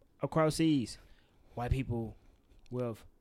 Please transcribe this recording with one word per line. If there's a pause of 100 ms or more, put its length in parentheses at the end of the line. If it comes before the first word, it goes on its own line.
(220)
across
seas. (580)
White
people (560)
with (180)